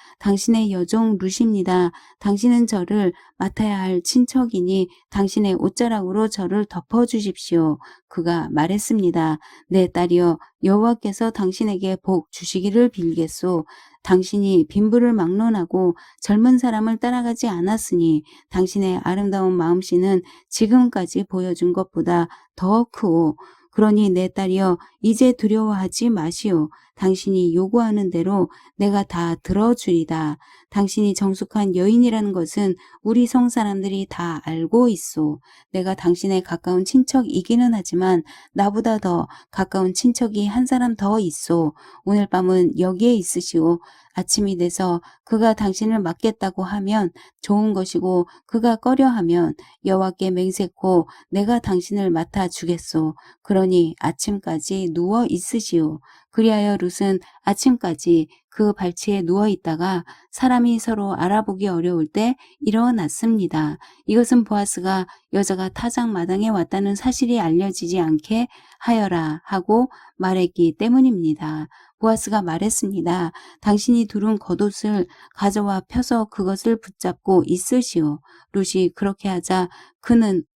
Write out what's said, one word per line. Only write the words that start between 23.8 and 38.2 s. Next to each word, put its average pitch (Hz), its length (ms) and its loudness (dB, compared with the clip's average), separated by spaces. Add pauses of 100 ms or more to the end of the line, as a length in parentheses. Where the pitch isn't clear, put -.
내 185 180 0
딸이여, 185 480 0 (240)
이제 226 320 4
두려워하지 214 800 -2
마시오. 170 580 -2 (280)
당신이 185 600 0
요구하는 208 540 0
대로 180 380 0 (280)
내가 202 260 0
다 170 320 -4
들어주리다. 165 1040 -2 (320)
당신이 202 440 0
정숙한 196 600 -2
여인이라는 214 580 2
것은 185 440 -2 (260)
우리 233 240 2
성 247 220 2
사람들이 196 600 -4
다 170 360 -8
알고 165 440 2
있소. 156 520 -4 (320)
내가 190 240 -4
당신의 190 460 0
가까운 180 420 -2
친척이기는 240 920 2
하지만 185 480 0 (300)